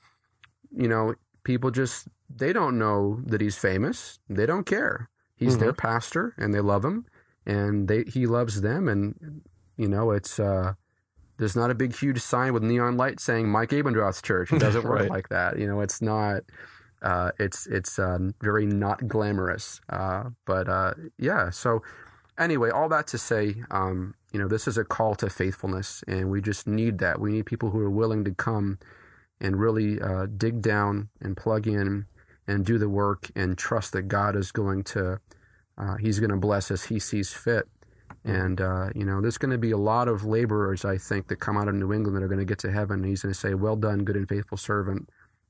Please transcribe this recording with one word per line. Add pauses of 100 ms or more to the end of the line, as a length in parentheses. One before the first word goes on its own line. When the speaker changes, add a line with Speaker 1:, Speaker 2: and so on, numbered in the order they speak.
(760)
Speaker 1:
you
know, (300)
people
just, (200)
they
don't
know
that
he's
famous. (100)
They
don't
care. (260)
He's
their
Speaker 2:
Mm-hmm.
Speaker 1:
pastor,
and
they
love
him, (400)
and
they,
he
loves
them.
And, (360)
you
know,
it's,
uh, (640)
there's
not
a
big,
huge
sign
with
neon
lights
saying
Mike
Abendroth's
church.
It
doesn't
Speaker 2:
<laughs>
Speaker 1:
work
Speaker 2:
Right.
Speaker 1:
like
that.
You
know,
it's
not, (580)
uh,
it's,
it's,
uh, (220)
very
not
glamorous.
Uh, (200)
but,
uh, (240)
yeah.
So (560)
anyway,
all
that
to
say,
um, (180)
you
know,
this
is
a
call
to
faithfulness,
and
we
just
need
that.
We
need
people
who
are
willing
to
come (640)
and
really,
uh,
dig
down (100)
and
plug
in (420)
and
do
the
work
and
trust
that
God
is
going
to, (580)
uh,
he's
gonna
bless
as
he
sees
fit. (580)
Speaker 2:
Mm-hmm.
Speaker 1:
And,
uh,
you
know,
there's
gonna
be
a
lot
of
laborers,
I
think,
that
come
out
of
New
England
that
are
gonna
get
to
heaven.
And
he's
gonna
say,
"Well
done,
good
and
faithful
servant." (400)